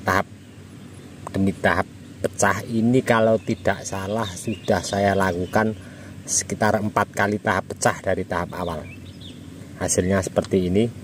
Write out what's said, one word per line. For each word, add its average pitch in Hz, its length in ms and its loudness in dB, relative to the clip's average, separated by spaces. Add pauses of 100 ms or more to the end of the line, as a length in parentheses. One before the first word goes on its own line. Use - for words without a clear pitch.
tahap 98 240 2 (1040)
demi 95 240 2
tahap 92 320 2 (320)
pecah. 98 480 2
Ini 117 320 4
kalau 113 400 4
tidak - 480 -2
salah 101 400 -4
sudah 98 560 -2
saya 101 320 4
lakukan 95 560 2 (560)
sekitar 104 560 0
empat 104 320 0
kali 104 240 2
tahap 98 320 0
pecah - 320 0
dari 92 240 0
tahap 87 320 -2
awal. 85 240 -4 (960)
Hasilnya 92 400 2
seperti - 480 0
ini. 101 160 4 (200)